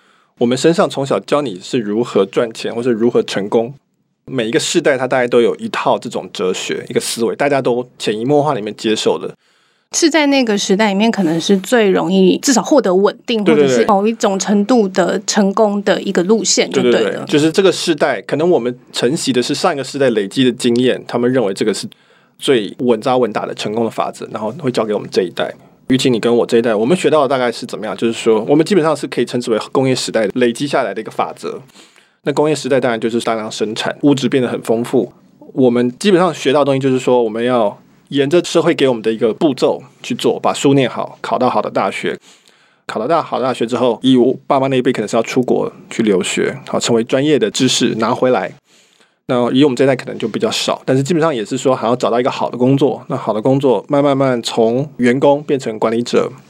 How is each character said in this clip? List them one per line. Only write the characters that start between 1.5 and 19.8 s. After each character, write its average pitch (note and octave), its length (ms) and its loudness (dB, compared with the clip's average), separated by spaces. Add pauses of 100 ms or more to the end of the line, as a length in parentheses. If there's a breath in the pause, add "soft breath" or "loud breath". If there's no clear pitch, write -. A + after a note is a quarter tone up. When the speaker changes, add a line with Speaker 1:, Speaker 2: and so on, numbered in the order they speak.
Speaker 1:
是 B2+ 200 -4
如 G#2+ 240 -2
何 G#2+ 200 0
赚 A#2+ 300 -2
钱 G#2 200 -8
或 A#2 100 -6
是 B2+ 80 0
如 A2+ 180 2
何 A2+ 140 0
成 G2+ 260 -6
功， A#2+ 240 0 (520)
每 C3 220 -4
一 A#2 40 -6
个 D3+ 80 2
世 E3 200 0
代 D3 160 2
它 B2+ 120 -2
大 C3+ 100 0
概 B2 100 0
都 A#2+ 140 4
有 A2 140 2
一 A2+ 140 -10
套 A#2 280 0
这 B2 100 -8
种 F#2 240 -8
哲 F#2 220 -2
学， - 340 -6
一 - 60 -12
个 A#2+ 60 0
思 - 260 -4
维， G2 100 -2
大 C#3+ 140 0
家 C#3+ 100 0
都 B2+ 380 -2
潜 A2 180 -4
移 A2 80 -6
默 C#3+ 200 2
化 D3 100 0
里 G#2 80 -4
面 G#2+ 160 -8
接 A2 180 0
受 F2+ 220 0
的。 - 160 -10 (600)
Speaker 2:
是 E4+ 180 2
在 D4+ 160 2
那 C4+ 180 2
个 G#3+ 100 0
时 G3 220 0
代 G#3+ 120 2
里 G3 60 -2
面 A3 140 2
可 G3+ 140 0
能 E3 180 0
是 G3 160 2
最 G#3 320 2
容 E3+ 240 0
易 F#3+ 240 6
至 C#4 160 0
少 A3+ 80 2
获 D4 180 4
得 G3+ 140 0
稳 G3 320 2
定， A3 180 -2
Speaker 1:
对， E3 120 4
对， D3 80 4
对。 C#3 40 4
Speaker 2:
或 C3 60 2
者 A#2 80 4
是 G#2 60 2
某 G3+ 180 2
一 A3+ 80 2
种 G3+ 240 0
程 G3+ 300 2
度 A#3 220 4
的 F#3 360 0
成 G3 300 2
功 G3+ 260 2
的 G3 220 0
一 G3 80 -4
个 F#3 140 2
路 G3+ 180 2
线 - 260 0
就 C3+ 140 0
对 B2 80 4
了。 A2+ 80 4
Speaker 1:
对， G2+ 120 0
对， - 80 -8
对， - 60 -10
就 D3 140 2
是 D#3 120 2
这 G3 120 2
个 F3+ 80 6
世 E3 240 -2
代， C3+ 260 -2
可 - 140 -6
能 D#3 120 0
我 E3 120 4
们 B2 180 -4 (140)
承 B2+ 260 0
袭 C3+ 160 -2
的 B2 80 2
是 C#3 140 -2
上 F3+ 180 0
一 - 20 -4
个 C3+ 80 -6